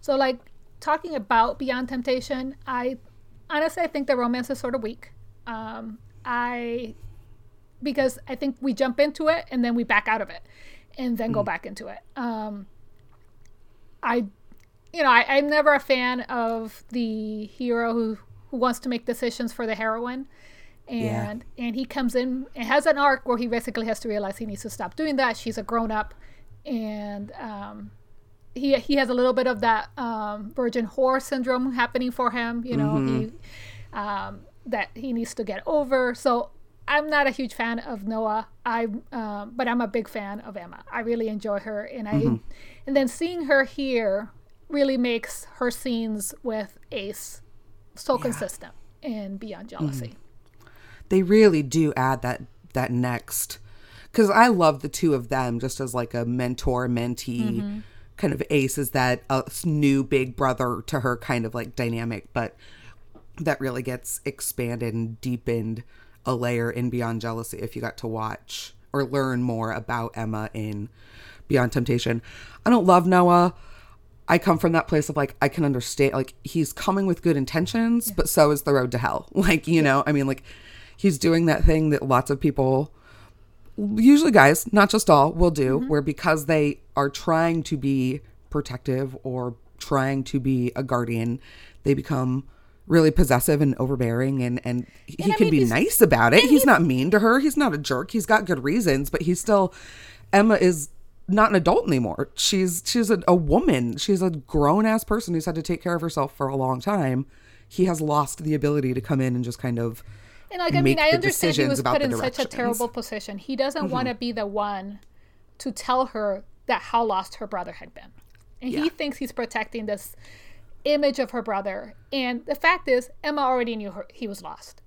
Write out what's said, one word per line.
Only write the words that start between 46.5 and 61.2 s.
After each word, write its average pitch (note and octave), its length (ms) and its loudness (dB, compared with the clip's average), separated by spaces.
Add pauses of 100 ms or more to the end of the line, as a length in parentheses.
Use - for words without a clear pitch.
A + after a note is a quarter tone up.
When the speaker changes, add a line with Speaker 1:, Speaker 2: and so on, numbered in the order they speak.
Speaker 1:
Ace G#3 500 -10 (540)
so - 200 -2
Speaker 2:
Yeah. B3+ 80 -4
Speaker 1:
consistent - 500 -8 (280)
in G#3 360 -8
Beyond G3+ 320 -14
Jealousy. C3+ 400 -6
Speaker 2:
Mm-hmm. - 600 -20 (400)
They F#3+ 140 4
really F#3+ 380 8
do D3 360 0
add C3 240 0
that, B2 200 -6 (320)
that B2+ 180 -2
next, - 680 -4 (540)
'cause G#3+ 160 6
I A#3 180 8
love E3 340 4
the D3 80 -8
two D#3 240 0
of A#2+ 140 -2
them B2 320 -2
just C3 220 -6
as, B2 120 -6
like, A#2+ 200 -4
a A#2+ 120 -2
mentor-mentee B2 1160 -2 (160)
Speaker 1:
Mm-hmm. G#3 220 -6 (380)
Speaker 2:
kind D#3 160 -2
of. B2+ 160 -6
Ace C3+ 280 0
is C3+ 140 -4
that, B2+ 380 0
uh, C3 160 0
s-, - 200 -10
new C#3+ 380 2
big C3 320 -2
brother B2+ 520 -2
to C#3+ 140 -4
her B2 160 -2
kind A#2+ 280 -4